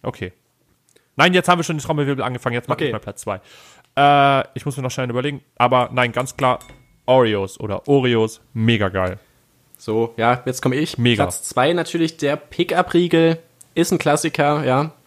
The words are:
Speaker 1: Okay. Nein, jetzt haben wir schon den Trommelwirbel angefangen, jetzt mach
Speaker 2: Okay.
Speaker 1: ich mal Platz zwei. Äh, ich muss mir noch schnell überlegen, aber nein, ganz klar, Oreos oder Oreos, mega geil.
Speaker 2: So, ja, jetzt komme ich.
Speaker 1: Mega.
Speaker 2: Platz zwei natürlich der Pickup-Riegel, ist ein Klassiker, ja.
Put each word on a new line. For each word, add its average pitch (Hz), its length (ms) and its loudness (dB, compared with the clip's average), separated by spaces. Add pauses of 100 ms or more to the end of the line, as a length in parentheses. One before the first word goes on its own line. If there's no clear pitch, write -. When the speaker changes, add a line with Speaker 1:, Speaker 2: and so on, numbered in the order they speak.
Speaker 1:
Okay. 95 300 -10 (840)
Nein, 180 180 4
jetzt 180 140 2
haben 180 100 4
wir 165 60 -4
schon 165 120 -6
den 143 60 -6
Trommelwirbel 143 400 -2
angefangen, 123 320 -4
jetzt 120 140 -6
mach 127 80 -2
Speaker 2:
Okay. 156 100 -4
Speaker 1:
ich 123 60 -4
mal 107 80 -6
Platz - 220 -14
zwei. 98 180 -6 (560)
Äh, 139 480 4 (100)
ich - 100 -12
muss 139 120 -6
mir 135 80 -8
noch 127 80 -4
schnell 127 180 -6
überlegen, 127 320 -6 (140)
aber 123 360 2
nein, 123 200 0
ganz 127 240 -6
klar, 127 240 0 (460)
Oreos 110 520 2
oder 104 300 -8
Oreos, 120 520 2 (140)
mega 110 360 2
geil. 92 280 -2 (580)
Speaker 2:
So, 117 400 -4
ja, 120 280 2
jetzt 127 180 -6
komme 127 140 0
ich. 156 220 -4
Speaker 1:
Mega. 120 260 2
Speaker 2:
Platz - 180 -6
zwei 139 300 0
natürlich 165 440 -2
der 143 200 -2
Pickup-Riegel, 165 1000 0 (360)
ist 165 180 0
ein 170 60 0
Klassiker, 151 680 0
ja. 139 280 0 (140)